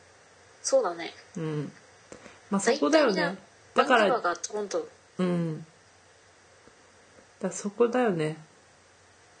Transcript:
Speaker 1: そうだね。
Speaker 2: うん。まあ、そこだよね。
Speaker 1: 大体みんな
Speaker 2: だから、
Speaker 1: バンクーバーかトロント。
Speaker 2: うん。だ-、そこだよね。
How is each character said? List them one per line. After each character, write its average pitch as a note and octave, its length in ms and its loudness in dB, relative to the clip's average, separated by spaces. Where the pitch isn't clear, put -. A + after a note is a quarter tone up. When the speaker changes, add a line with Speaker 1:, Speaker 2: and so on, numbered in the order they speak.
Speaker 1:
そ C5+ 180 2
う - 20 2
だ F4 120 -2
ね。 E4+ 200 -12
Speaker 2:
う - 20 -8
ん。 D3+ 320 -6
ま G3 80 0
あ、 - 20 0
そ A#3 120 2
こ C#4+ 180 0
だ D#4 80 6
よ C#4 120 6
ね。 G3 40 0
Speaker 1:
大 - 20 0
体 - 60 0
み - 0 -
ん - 0 -
な F#3+ 120 -2
Speaker 2:
だ B3+ 120 2
か B3+ 100 6
ら、 G#3 140 4
Speaker 1:
バ A3+ 80 2
ン - 20 -4
ク - 0 -
ー - 20 -6
バ F3 100 0
ー - 20 -4
か - 80 -10
ト - 120 -10
ロ G#3 100 -4
ン G3 40 -8
ト。 E3 180 -4
Speaker 2:
う F#3 60 0
ん。 E3 420 -2
だ-、 F#3+ 120 -4
そ - 180 -8
こ A#3 180 2
だ B3+ 140 0
よ A3+ 80 2
ね。 D#3 260 -2